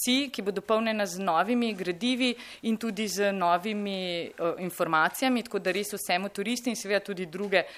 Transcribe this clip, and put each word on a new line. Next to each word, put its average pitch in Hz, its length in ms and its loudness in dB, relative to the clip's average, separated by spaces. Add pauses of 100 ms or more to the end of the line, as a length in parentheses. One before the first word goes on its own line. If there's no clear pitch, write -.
Si, 262 260 2
ki 220 120 -6
bo 196 100 -2
dopolnjena 220 540 0
z 180 120 -6
novimi 196 560 2
gradivi 233 600 0 (260)
in 226 140 2
tudi 220 320 -2
z 196 240 2
novimi, 185 960 0
eh, 165 280 -2
informacijami, 180 840 2
tako - 160 -4
da 185 140 0
res 202 200 -2
vse 190 260 0
motoriste 202 520 -4
in 214 60 -2
seveda 196 240 0
tudi 185 260 -6
druge 185 380 2 (140)